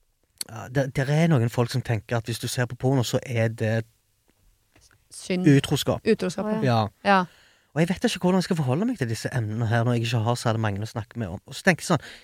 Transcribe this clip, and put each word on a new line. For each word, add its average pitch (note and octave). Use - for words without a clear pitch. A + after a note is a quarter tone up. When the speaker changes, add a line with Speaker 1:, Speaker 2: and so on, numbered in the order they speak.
Speaker 1:
ja, A2+
det, C3
det C3+
er D#3+
noen A#2
folk A#2+
som B2
tenker A#2
at A2+
hvis A2+
du B2+
ser B2
på A#2+
porno, C3
så -
er A#2
det A2+
Speaker 2:
Synd. F#3
Speaker 1:
utroskap. C3+
Speaker 2:
Utroskap, G3
Speaker 3:
Å, G#3+
ja. -
Speaker 1:
Ja. A#2
Speaker 2:
ja. G3
Speaker 1:
Og D3
jeg E3+
vet F#3
ikke F#3+
hvordan F3+
jeg -
skal F3+
forholde D3
meg B3+
til B2
disse A2+
emnene A2+
her A#2
når A#2+
jeg A#2
ikke A#2
har A#2+
så A2+
mange G#2
å G#2+
snakke -
med A2+
om. F2+
Og C#3
så -
tenker F3
jeg -
sånn, -